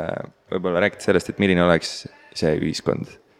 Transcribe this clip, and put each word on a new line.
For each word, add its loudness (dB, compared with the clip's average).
võib-olla 0
rääkida -2
sellest, 2
et -6
milline 4
oleks 2
see 0
ühiskond. -4